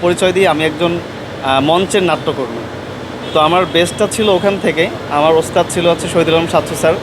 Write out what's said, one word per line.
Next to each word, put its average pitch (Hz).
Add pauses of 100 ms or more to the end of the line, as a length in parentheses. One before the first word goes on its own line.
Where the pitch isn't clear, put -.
পরিচয় 175
দিই, 190
আমি 156
একজন, 170 (440)
আহ, 165
মঞ্চের 185
নাট্যকর্মী। 135 (720)
তো 156
আমার 170
বেসটা 220
ছিল 214
ওখান 196
থেকে, 165 (240)
আমার 151
ওস্তাদ 165
ছিল 175
হচ্ছে 170
শহীদুল 165
আলম 165
সাচ্চু 160
স্যার। 165